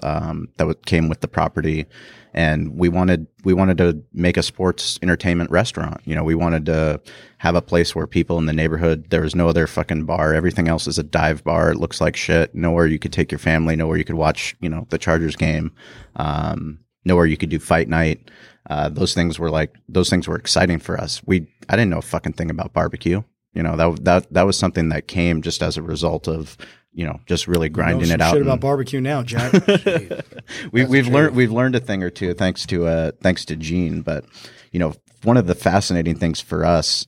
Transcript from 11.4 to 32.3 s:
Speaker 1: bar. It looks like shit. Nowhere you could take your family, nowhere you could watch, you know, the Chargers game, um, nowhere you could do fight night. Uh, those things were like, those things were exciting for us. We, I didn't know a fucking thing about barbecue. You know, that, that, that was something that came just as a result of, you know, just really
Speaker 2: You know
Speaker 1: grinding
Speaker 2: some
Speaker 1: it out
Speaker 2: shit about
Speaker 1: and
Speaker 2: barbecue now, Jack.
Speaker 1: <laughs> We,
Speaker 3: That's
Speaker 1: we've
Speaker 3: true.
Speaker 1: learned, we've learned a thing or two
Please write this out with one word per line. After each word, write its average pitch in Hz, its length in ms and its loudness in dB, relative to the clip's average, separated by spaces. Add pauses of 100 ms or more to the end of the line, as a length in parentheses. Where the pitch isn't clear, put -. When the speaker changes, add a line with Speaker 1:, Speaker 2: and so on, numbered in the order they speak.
Speaker 1:
bar. 82 280 2
It 80 80 0
looks - 200 -6
like 80 160 0
shit. 82 400 0
Nowhere 85 320 2
you 78 120 0
could - 120 -8
take 82 200 -2
your 76 80 -6
family, 80 360 2
nowhere 80 220 -2
you 80 80 -2
could 80 100 -6
watch, 78 460 0
you 90 80 -4
know, 80 200 -8
the 82 80 -4
Chargers 82 380 0
game, 80 380 -2 (420)
um, 76 640 -4 (240)
nowhere 87 220 6
you 78 100 4
could 82 140 -4
do 80 100 -2
fight 82 300 2
night. 80 420 0 (380)
Uh, 76 180 -2
those 76 260 -2
things 85 260 -2
were 85 100 -2
like, 78 260 -2 (140)
those 90 200 0
things 92 180 0
were 82 100 -4
exciting 87 420 0
for 82 220 -8
us. - 240 -8
We, 87 220 0 (200)
I - 80 0
didn't 110 140 4
know 82 80 -2
a 80 60 -4
fucking 82 300 -6
thing 85 180 -6
about 87 220 -8
barbecue. 85 500 0 (300)
You 82 100 -4
know, 82 120 0
that, 82 300 2
that, 90 280 2
that 87 100 4
was 98 140 2
something 85 320 0
that 78 180 -4
came 85 340 0
just 82 220 -4
as 82 140 -2
a 78 40 -8
result 80 480 -4
of, 80 260 -6 (380)
you 85 120 -6
know, 78 200 -8
just 87 220 -2
really 87 200 2
Speaker 2:
You - 40 -2
know - 40 -14
Speaker 1:
grinding 85 300 0
Speaker 2:
some 85 100 2
Speaker 1:
it 80 60 2
out 82 120 4
Speaker 2:
shit 147 100 4
about 135 100 0
Speaker 1:
and 123 80 -2
Speaker 2:
barbecue 135 400 -2
now, 135 220 -2
Jack. 123 300 -2
Speaker 1:
<laughs> 190 120 4 (1080)
We, 120 100 2
Speaker 3:
That's 127 100 2
Speaker 1:
we've 131 140 4
Speaker 3:
true. 123 80 0
Speaker 1:
learned, 143 220 4
we've 120 160 4
learned 123 240 0
a 120 40 2
thing 98 240 -4
or 90 60 -2
two 90 240 -4